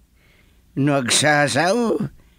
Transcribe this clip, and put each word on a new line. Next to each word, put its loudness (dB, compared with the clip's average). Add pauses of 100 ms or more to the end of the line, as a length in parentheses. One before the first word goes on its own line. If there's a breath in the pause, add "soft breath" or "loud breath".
(800 soft breath)
No 0
agsasao, 0 (400 soft breath)